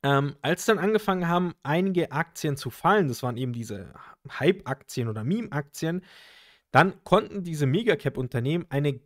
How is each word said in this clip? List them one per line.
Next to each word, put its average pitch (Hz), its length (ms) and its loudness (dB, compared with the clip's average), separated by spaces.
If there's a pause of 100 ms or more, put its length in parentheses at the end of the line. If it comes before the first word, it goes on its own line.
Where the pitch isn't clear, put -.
Ähm, 139 360 2
als 156 240 -2
dann 214 140 4
angefangen 190 500 0
haben, 175 240 0 (100)
einige 175 480 0
Aktien 143 460 -4
zu - 120 -8
fallen, 185 380 2
das 123 160 -4
waren 123 140 -4
eben 123 160 -4
diese 104 400 -10 (440)
Hype-Aktien 131 720 -2
oder 107 160 -6
Meme-Aktien, 170 800 -4 (720)
dann 170 340 4
konnten 196 400 0
diese 151 220 0
Megacap-Unternehmen 143 1000 0
eine 143 380 0